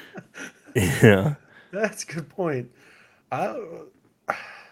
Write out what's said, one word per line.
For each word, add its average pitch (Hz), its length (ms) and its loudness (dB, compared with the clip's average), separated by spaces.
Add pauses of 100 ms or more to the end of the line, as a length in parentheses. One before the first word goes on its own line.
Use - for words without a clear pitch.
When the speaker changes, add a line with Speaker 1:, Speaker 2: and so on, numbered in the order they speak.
(300)
Speaker 1:
<laughs> - 460 -20
Yeah. 104 600 6 (360)
Speaker 2:
That's 214 320 -6
a - 20 -10
good 151 240 -12
point. 143 420 -4 (600)
I, 180 260 -4 (1160)